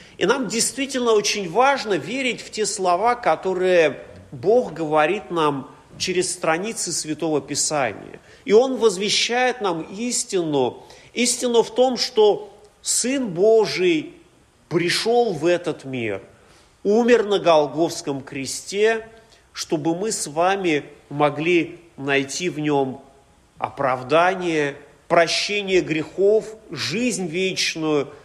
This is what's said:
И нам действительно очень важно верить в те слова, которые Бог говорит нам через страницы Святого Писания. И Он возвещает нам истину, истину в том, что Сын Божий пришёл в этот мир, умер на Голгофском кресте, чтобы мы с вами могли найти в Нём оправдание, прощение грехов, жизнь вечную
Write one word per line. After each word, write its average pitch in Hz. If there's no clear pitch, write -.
И 165
нам 247
действительно 247
очень 208
важно 240
верить 220
в -
те 214
слова, 190
которые 180
Бог 185
говорит 156
нам 151
через 180
страницы 180
Святого 151
Писания. 139
И 190
Он 254
возвещает 226
нам 170
истину, 175
истину 240
в -
том, 254
что -
Сын 254
Божий 175
пришёл 214
в 156
этот 170
мир, 113
умер 226
на 202
Голгофском 151
кресте, 202
чтобы 165
мы 208
с -
вами 170
могли 147
найти 139
в 147
Нём 143
оправдание, 143
прощение 190
грехов, 165
жизнь 175
вечную 156